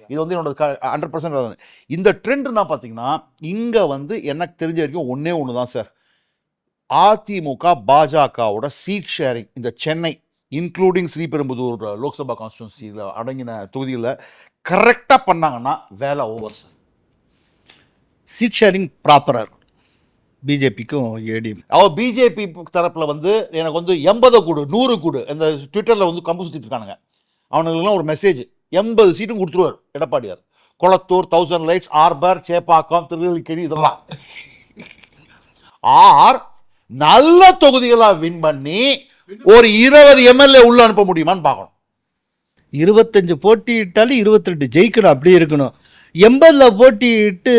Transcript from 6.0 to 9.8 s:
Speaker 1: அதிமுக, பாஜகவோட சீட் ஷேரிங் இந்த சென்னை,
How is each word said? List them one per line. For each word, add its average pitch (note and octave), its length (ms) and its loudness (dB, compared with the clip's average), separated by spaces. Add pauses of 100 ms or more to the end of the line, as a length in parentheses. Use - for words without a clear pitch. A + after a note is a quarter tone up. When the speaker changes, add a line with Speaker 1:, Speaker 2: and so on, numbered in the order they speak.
Speaker 1:
அதிமுக, F3 800 -2 (120)
பாஜகவோட C3 800 -2
சீட் F#3 520 -12
ஷேரிங் B2 360 -8
இந்த A#2+ 220 -10
சென்னை, D#3+ 440 -8 (300)